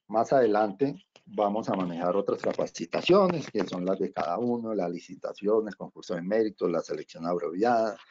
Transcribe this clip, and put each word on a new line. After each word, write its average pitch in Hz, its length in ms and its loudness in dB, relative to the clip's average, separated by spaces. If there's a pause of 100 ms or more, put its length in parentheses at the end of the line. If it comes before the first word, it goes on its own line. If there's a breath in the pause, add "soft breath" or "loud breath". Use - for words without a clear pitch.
Más 110 260 0
adelante 110 720 4 (260)
vamos 104 380 0
a 107 80 0
manejar 87 400 -2
otras - 260 0
capacitaciones, - 1080 2
que 92 160 0
son 90 160 -6
las 95 160 0
de 92 140 -2
cada 85 260 -2
uno, 120 340 -2
la 92 140 0
licitación, 98 800 -2
el 95 80 -10
concurso 85 400 -10
de 85 60 -4
méritos, 95 500 0
la 82 80 0
selección 78 460 -8
abreviada, 98 720 0 (140 soft breath)